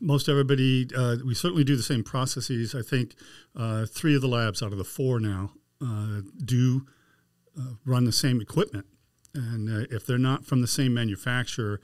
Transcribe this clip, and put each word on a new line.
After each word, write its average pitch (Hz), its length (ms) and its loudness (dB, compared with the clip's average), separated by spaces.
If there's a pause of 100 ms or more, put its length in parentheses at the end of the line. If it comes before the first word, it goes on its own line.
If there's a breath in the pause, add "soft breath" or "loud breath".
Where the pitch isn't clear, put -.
most 143 280 2
everybody, 131 680 4
uh, 123 280 2
we 127 100 0
certainly 175 300 2
do 139 120 2
the 117 80 0
same 123 180 0
processes. 123 720 -4
I 127 80 -4
think, 123 320 -2 (420 loud breath)
uh, 110 300 -2
three 147 300 2
of 135 40 4
the 135 80 0
labs 117 360 0
out 101 80 -4
of 101 60 -6
the 92 60 -4
four 127 360 -2
now, 101 320 -2 (280)
uh, 107 420 -4 (220)
do, 127 420 2 (720 soft breath)
uh, 127 180 -10 (100)
run 123 200 4
the 117 80 2
same 123 280 2
equipment. - 460 -2 (460)
And, 113 360 -4
uh, 110 260 -4
if 107 100 -6
they're 123 140 0
not 131 260 2
from 131 160 2
the 120 60 2
same 131 260 2
manufacturer, 113 920 -2